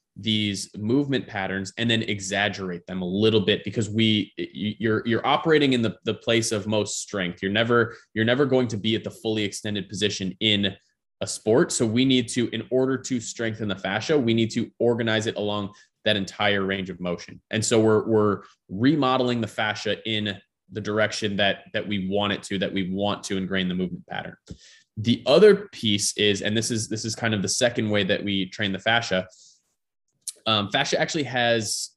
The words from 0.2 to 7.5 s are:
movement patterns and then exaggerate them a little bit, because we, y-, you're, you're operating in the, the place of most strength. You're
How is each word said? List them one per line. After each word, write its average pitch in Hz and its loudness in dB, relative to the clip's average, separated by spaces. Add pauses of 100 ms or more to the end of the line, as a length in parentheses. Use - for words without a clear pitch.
movement 127 -2
patterns 95 -6
and 117 0
then 113 2
exaggerate 98 -4
them 92 -6
a 90 -4
little 107 4
bit, 95 0
because 104 -4
we, 107 2
y-, 87 -6
you're, 107 -2
you're 113 0
operating 147 4
in 120 2
the, 107 -2
the 110 -2
place 117 0
of 104 -4
most 107 -2
strength. 90 -6
You're 98 0